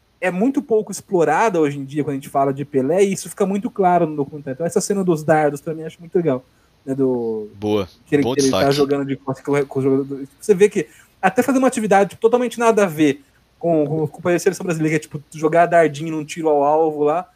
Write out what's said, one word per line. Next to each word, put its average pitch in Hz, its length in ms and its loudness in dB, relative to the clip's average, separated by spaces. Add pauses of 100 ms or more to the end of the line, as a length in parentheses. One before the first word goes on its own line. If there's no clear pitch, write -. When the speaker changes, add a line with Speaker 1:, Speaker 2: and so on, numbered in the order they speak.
(220)
Speaker 1:
é 180 100 -2
muito 254 300 -2
pouco 214 300 -2
explorada 175 680 0
hoje 143 180 0
em 139 80 -8
dia 139 180 -4
quando 143 100 -6
a 135 60 -6
gente - 100 -14
fala 139 240 0
de 139 120 -8
Pelé, 147 380 0
e 196 100 0
isso - 160 -10
fica - 160 -2
muito 202 240 -2
claro 175 380 2
no 151 80 -8
documentário. 143 400 -8
Então, 165 100 -4
essa 175 160 -2
cena 196 220 -2
dos 160 200 0
dardos, 151 380 2
pra 165 120 -8
mim, 160 100 -10
acho 160 160 -16
muito 170 160 -6
legal, 147 280 0 (420)
né, 135 100 -6
do 117 580 -2
Speaker 2:
Boa. 101 340 -2 (200)
Speaker 1:
que - 80 0
ele, 143 80 2
Speaker 2:
Bom 123 100 -2
Speaker 1:
que 139 80 0
ele 135 80 4
tá 123 100 2
Speaker 2:
destaque. 139 180 2
Speaker 1:
jogando 139 280 0
de 135 120 -6
costas - 280 -10
com 143 60 -4
o, 143 140 0
com 139 140 -6
o 131 40 0
jogador. 139 440 -2 (120)
Você 208 160 2
vê 208 140 6
que 190 180 -4 (340)
até 190 220 2
fazendo 262 160 0
uma 262 80 4
atividade 202 480 2
totalmente 233 420 0
nada 226 260 4
a 190 40 4
ver 151 360 0 (360)
com, 160 260 0
com, 151 120 -4
com 156 60 -2
o 147 40 0
companheiro 175 320 -2
de - 40 -6
seleção 185 220 -2
brasileira, 160 260 0
que 156 40 2
é, 156 40 0
tipo, - 320 -12
jogar 160 360 2
dardinho 160 480 2
num 151 100 -6
tiro 160 240 -4
ao 143 140 4
alvo 151 400 2
lá, 160 320 -2